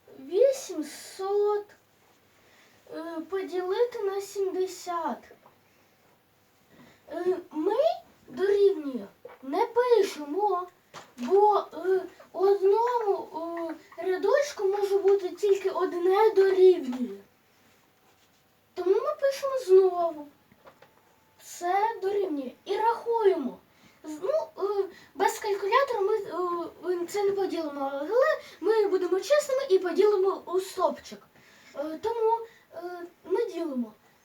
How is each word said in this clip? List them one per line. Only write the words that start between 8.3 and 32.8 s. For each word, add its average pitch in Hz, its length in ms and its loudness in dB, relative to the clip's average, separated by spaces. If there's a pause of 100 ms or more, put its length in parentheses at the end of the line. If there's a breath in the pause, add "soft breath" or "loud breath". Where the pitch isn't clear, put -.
не 320 240 -2
пишемо, 381 1040 0 (500)
бо, 392 400 4 (160)
е, 359 280 0 (320 loud breath)
одному, 403 960 2 (680 loud breath)
е, 330 60 -10
рядочку 403 640 0
може 392 320 2
бути 381 320 2
тільки 392 400 0
одне 370 600 2
дорівнює. 330 880 4 (1600)
Тому 359 220 2
ми 587 260 0
пишемо 554 440 0
знову. 349 600 4 (1160)
Це 403 580 -2
дорівнює. 349 500 -2 (140)
І 403 120 -4
рахуємо. 415 840 0 (440 soft breath)
З-, 311 180 -14
ну, 554 420 -4
е, 403 220 -2 (300 loud breath)
без 440 240 0
калькулятора 427 640 0
ми, 415 140 2 (760)
е, 349 140 -4
це 415 160 -2
не 392 80 2
поділимо, 311 600 -4
але 427 480 2 (180 loud breath)
ми 415 280 2
будемо 359 320 0
чесними 554 500 0
і 381 100 6
поділимо 370 680 2
у 349 140 -2
стовпчик. 320 600 -4 (560 loud breath)
Е, 311 260 -8
тому, 453 380 0 (340 loud breath)
е, 349 340 -12 (180)